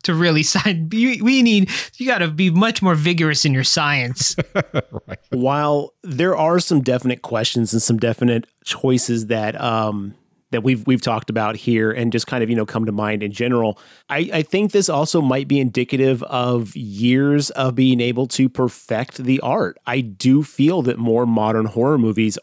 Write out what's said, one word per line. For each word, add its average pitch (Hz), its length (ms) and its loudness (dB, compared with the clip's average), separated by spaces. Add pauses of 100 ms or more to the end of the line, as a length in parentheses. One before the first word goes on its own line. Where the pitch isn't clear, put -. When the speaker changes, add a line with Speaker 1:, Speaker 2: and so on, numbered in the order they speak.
Speaker 1:
to 175 120 0
really 160 280 2
<laughs> - 0 -
sign. 165 480 0
You, 226 320 0
we 254 200 4
need, 208 280 4 (260)
you 247 120 -6
gotta 196 180 2
be 165 240 0
much 202 320 2
more 175 140 4
vigorous 156 480 0
in 143 100 2
your 131 100 0
science. 143 760 -2
Speaker 2:
<laughs> - 40 -2 (600)
Right. - 120 -12 (120)
Speaker 3:
While 147 720 0
there 175 340 0
are 165 240 2
some 156 200 2
definite 123 420 0
questions 113 500 -2
and 113 100 2
some 117 160 0
definite 117 480 0 (180)
choices 120 640 -2
that, 110 320 -4
um, 107 540 -4 (380)
that 117 100 -2
we've, 123 240 0
we've 127 140 2
talked 110 300 -4
about 110 260 -2
here 110 340 0
and 117 220 -2
just 117 140 -2
kind 123 180 -2
of, 110 60 2
you 120 60 0
know, 107 100 -2
come 113 180 -4
to 107 80 -4
mind 107 300 -2
in 104 100 -6
general, 117 460 0 (320)
I, 156 220 -2
I 160 100 0
think 190 300 0
this 196 180 2
also 156 320 0
might 135 260 0
be 143 100 2
indicative 127 680 0
of 123 520 -2
years 127 760 2
of 131 240 -2
being 127 260 4
able 123 280 0
to 131 220 2
perfect 123 760 -4
the 131 160 0
art. 131 460 -4
I 127 160 -2
do 127 400 2
feel 147 400 0
that 120 160 -2
more 117 280 2
modern 110 400 0
horror 131 320 0
movies 110 440 0